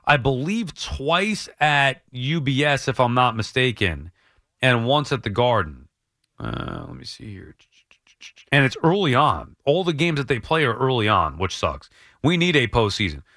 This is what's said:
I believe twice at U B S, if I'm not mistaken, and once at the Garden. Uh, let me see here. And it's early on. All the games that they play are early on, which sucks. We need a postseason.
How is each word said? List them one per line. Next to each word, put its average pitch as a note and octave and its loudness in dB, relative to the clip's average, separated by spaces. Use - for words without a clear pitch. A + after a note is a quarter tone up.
I D3 4
believe C#3+ -2
twice F3+ -2
at C#3+ 2
U C3+ -4
B C3+ 0
S, C#3+ 0
if C3 -2
I'm A#2+ 4
not B2 2
mistaken, G#2 -2
and A#2+ 2
once C#3+ 0
at B2 -4
the A2+ -4
Garden. G2 0
Uh, G1+ -10
let - -16
me B2+ -18
see - -16
here. F#2+ -18
And C#3 6
it's B2 -2
early E3 2
on. B2 0
All E3+ 2
the F3 0
games D#3 0
that C3 -4
they C3 0
play D#3 0
are A2+ 0
early B2 0
on, E2 2
which F#2 -4
sucks. D2+ -4
We F3 2
need F3 2
a B2 2
postseason. G2+ 0